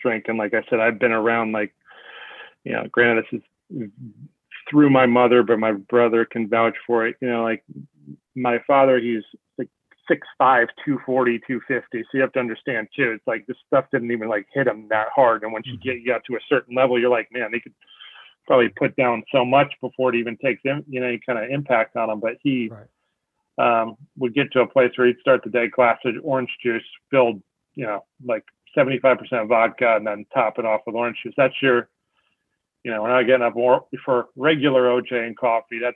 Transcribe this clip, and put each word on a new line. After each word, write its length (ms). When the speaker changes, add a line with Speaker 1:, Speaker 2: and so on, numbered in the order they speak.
Speaker 1:
drink. 260
And 100
like 160
I 160
said, 100
I've 200
been 120
around, 420
like, 200
you 100
know, 180
granted, 400
this 100
is 180
through 200
my 160
mother, 380
but 160
my 120
brother 540
can 220
vouch 380
for 220
it. 140
You 80
know, 140
like, 200
my 320
father, 320
he's, 240
like, 120
six 200
five, 300
two 200
forty, 420
two 200
fifty. 360
So 100
you 80
have 120
to 60
understand 560
too, 160
it's 160
like, 200
this 100
stuff 240
didn't 200
even, 180
like, 240
hit 140
him 220
that 240
hard. 300
And 80
once 140
you 80
Speaker 2:
Mm-hmm. 160
Speaker 1:
get, 100
you 80
got 180
to 100
a 120
certain 280
level, 240
you're 100
like, 220
"Man, 200
they 80
could 140
probably 220
put 300
down 340
so 140
much 340
before 340
it 40
even 180
takes 300
in, 240
you 100
know, 80
any 180
kind 140
of 100
impact 460
on 140
him." 100
But 220
he, 280
Speaker 2:
Right. 180
Speaker 1:
um, 140
would 160
get 180
to 100
a 60
place 300
where 100
he'd 120
start 240
the 60
day 200
glass 340
of 200
orange 380
juice 220
filled, 320
you 100
know, 180
like, 180
seventy-five 440
percent 280
vodka 480
and 100
then 280
top 260
it 60
off 200
with 100
orange 280
juice. 140
That's 240
your, 260
you 80
know, 120
we're 60
not 140
getting 220
up 100
or-, 300
for 320
regular 540
O 100
J 280
and 100
coffee. 420
That's 160